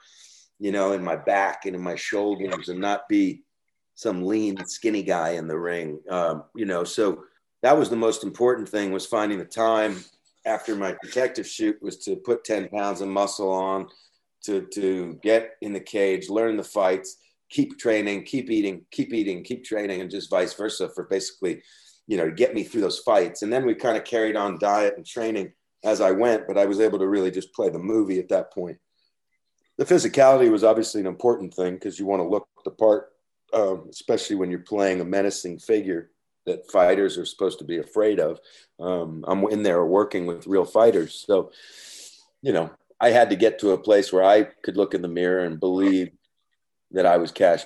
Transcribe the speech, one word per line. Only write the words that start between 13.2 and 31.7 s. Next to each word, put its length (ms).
on, 360
to, 180
to 500
get 280
in 120
the 60
cage, 500
learn 280
the 60
fights, 540
keep 300
training, 460
keep 260
eating, 400
keep 240
eating, 300
keep 200
training, 380
and 80
just 220
vice 220
versa 360
for 140
basically, 580
you 100
know, 80
to 60
get 240
me 80
through 180
those 180
fights. 440
And 100
then 140
we 80
kinda 260
carried 340
on 220
diet 380
and 100
training 460
as 180
I 100
went, 360
but 100
I 80
was 140
able 180
to 100
really 220
just 240
play 160
the 80
movie 400
at 120
that 220
point. 280
The 80
physicality 640
was 140
obviously 380
an 60
important 460
thing 240